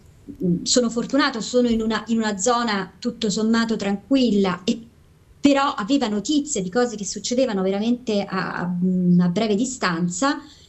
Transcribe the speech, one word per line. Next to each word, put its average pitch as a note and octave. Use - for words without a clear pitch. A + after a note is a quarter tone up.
sono A#3+
fortunato, B3+
sono A#3+
in A3+
una, A3
in A3+
una G#3+
zona A3
tutto A3+
sommato A3+
tranquilla", G3+
e A#3
però C#4
aveva A3+
notizie G#3+
di F3+
cose A#3+
che G#3
succedevano A3
veramente G3+
a, F#3+
a, -
a F3+
breve G#3+
distanza, G3